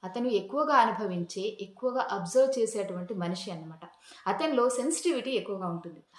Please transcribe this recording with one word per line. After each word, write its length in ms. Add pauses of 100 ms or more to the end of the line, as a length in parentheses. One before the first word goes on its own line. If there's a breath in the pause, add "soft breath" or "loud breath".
అతను 240
ఎక్కువగా 460
అనుభవించే, 840
ఎక్కువగా 500
అబ్జర్వ్ 480
చేసేటువంటి 560
మనిషి 360
అన్నమాట. 380 (380 loud breath)
అతనిలో 420
సెన్సిటివిటీ 640
ఎక్కువగా 360
ఉంటుంది. 360 (160)